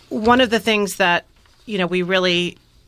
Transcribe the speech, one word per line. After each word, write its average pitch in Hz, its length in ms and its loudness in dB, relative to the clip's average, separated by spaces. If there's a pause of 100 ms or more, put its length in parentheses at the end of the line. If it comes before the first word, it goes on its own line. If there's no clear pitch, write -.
one 240 320 2
of 240 100 0
the 226 80 0
things 208 380 -2
that, 175 300 0 (380)
you 208 140 -6
know, 180 80 0
we 180 160 -2
really, 175 560 0 (300)